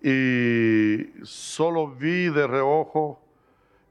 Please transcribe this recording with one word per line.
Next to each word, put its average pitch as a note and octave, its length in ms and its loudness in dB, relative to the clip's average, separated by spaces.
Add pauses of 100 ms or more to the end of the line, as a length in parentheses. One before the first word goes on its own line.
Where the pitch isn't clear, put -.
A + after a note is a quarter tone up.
Y A#2 1200 2
solo D#3+ 640 -4
vi E3 400 -2
de D3 180 2
reojo C#3+ 760 0 (720)